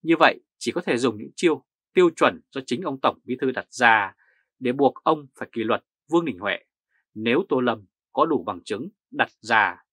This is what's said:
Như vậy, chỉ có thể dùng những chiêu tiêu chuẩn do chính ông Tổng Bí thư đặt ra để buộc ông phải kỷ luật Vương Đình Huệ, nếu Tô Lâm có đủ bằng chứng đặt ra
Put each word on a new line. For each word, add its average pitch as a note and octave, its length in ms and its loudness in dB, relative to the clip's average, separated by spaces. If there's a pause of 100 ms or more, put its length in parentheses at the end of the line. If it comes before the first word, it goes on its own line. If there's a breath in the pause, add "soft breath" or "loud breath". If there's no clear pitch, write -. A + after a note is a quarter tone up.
Như E3 160 2
vậy, D3+ 220 4 (180)
chỉ - 140 -6
có F3 80 -4
thể - 160 -2
dùng A#2 200 0
những C3 200 -14
chiêu D#3 280 0 (280)
tiêu F3+ 240 6
chuẩn A#2+ 240 2 (100)
do C3+ 160 -10
chính B2+ 160 -6
ông C#3 180 -8
Tổng - 240 0
Bí B2 160 -6
thư C3 100 -2
đặt G#2 200 -8
ra A2 440 2 (440)
để B2 140 -2
buộc C3+ 220 2 (100)
ông D#3 220 0 (120)
phải G#2 140 -12
kỷ A#2 120 -6
luật A2 200 -2 (240)
Vương E3+ 160 0
Đình A2 140 -8
Huệ, G2 200 -4 (560)
nếu A#2 340 0
Tô C3 120 0
Lâm A2+ 260 -2 (260)
có D3 140 2
đủ D3+ 180 -2
bằng F2+ 200 -8
chứng A2 240 -8 (220)
đặt C3 180 -2 (120)
ra G#2 520 0